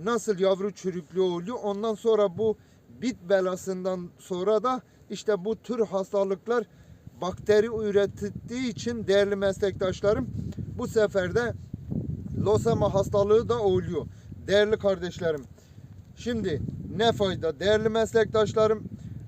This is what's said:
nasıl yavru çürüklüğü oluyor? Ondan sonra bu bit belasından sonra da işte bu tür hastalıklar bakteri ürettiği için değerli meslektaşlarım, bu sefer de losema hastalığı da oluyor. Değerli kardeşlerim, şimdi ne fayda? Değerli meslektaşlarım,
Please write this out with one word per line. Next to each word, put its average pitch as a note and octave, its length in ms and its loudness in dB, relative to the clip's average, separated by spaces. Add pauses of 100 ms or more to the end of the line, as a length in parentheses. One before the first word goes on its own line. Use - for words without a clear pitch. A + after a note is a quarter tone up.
nasıl A3 340 0
yavru F#3+ 340 2
çürüklüğü F3 480 -6
oluyor? F3+ 420 -2
Ondan G#3 320 -2
sonra G3+ 440 2
bu A3 180 0 (460)
bit A3+ 140 -4 (120)
belasından F#3 880 -2
sonra G3 440 0
da B3+ 180 -2 (300)
işte G3+ 340 -2
bu A3 120 -2
tür A3+ 300 -2
hastalıklar G3 800 -2 (540)
bakteri G#3 460 4
ürettiği G#3+ 1040 -2
için A#3 360 -6
değerli G3+ 300 4
meslektaşlarım, G3 880 0 (520)
bu A#3+ 100 -4
sefer G3 460 0
de A3+ 180 0 (920)
losema G#3 500 2
hastalığı G3+ 540 4
da A#3 140 0
oluyor. F3+ 440 0 (400)
Değerli G#3 320 4
kardeşlerim, E3+ 640 -2 (720)
şimdi G#3 460 -4 (340)
ne A3+ 160 4
fayda? E3+ 480 -2
Değerli G#3+ 280 4
meslektaşlarım, A3 960 2 (440)